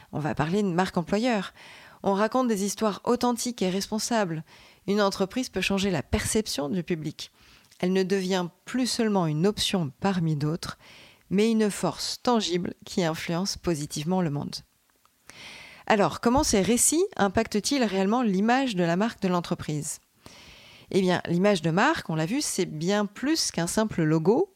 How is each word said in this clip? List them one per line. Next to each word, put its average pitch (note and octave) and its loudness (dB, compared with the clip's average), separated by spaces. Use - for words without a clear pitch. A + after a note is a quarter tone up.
On C3+ -4
va D3 -2
parler E3+ 0
de G3 2
marque F3+ 0
employeur. G3+ -2
On G3 2
raconte A3 0
des G3+ 0
histoires G3+ -2
authentiques B3 0
et F#3 2
responsables. G3 -2
Une G3+ 2
entreprise G3 0
peut F#3+ -4
changer G3 0
la D#3 0
perception - -2
du F#3 -2
public. D#3 -6
Elle F3+ 0
ne F#3+ 2
devient F#3 0
plus B3 -2
seulement G#3 2
une D#3 2
option F#3 0
parmi E3+ 0
d'autres, D3+ -4
mais G#3 4
une A3 2
force - -4
tangible G3 0
qui - -2
influence E3 -2
positivement D#3+ -2
le D#3+ 0
monde. D3 -6
Alors, G3 2
comment A#3+ 2
ces G3+ 2
récits A#3+ 2
impactent-ils A3 0
réellement G3 2
l'image A3+ 2
de F3+ 2
la E3+ 2
marque A3 -2
de F#3+ 0
l'entreprise ? D#3+ -2
Eh G3 4
bien, F3+ 4
l'image F3+ 4
de E3 2
marque, G#3+ 2
on D#3+ -2
l'a D#3+ 0
vu, B3 -2
c'est F#3 -2
bien F#3 0
plus C#4+ -2
qu'un E3+ -2
simple G#3+ 0
logo E3 2